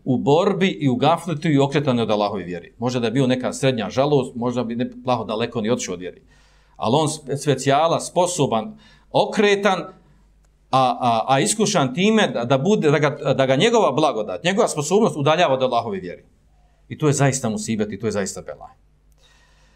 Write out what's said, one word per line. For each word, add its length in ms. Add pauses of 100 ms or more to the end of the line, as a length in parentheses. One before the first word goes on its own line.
u 140
borbi 500
i 200
u 80
gafletu 520
i 100
okretanju 440
od 80
Allahove 340
vjere. 340
Možda 220
da 60
je 40
bio 160
neka 260
srednja 380
žalost, 440
možda 300
bi 120
ne, 140 (140)
plaho 200
daleko 360
ni 100
otišao 240
od 60
vjere. 200 (560)
Ali 200
on 120
spe-, 280
specijala, 640
sposoban, 760 (360)
okretan, 680 (920)
a, 260
a, 280
a 120
iskušan 540
time 400
da, 100
da 140
bude, 320
da 80
ga, 360
da 120
ga 100
njegova 360
blagodat, 520
njegova 240
sposobnost 480
udaljava 380
od 80
Allahove 380
vjere. 240 (640)
I 100
to 80
je 60
zaista 360
musibet 440
i 60
to 80
je 60
zaista 300
belaj. 320 (1000)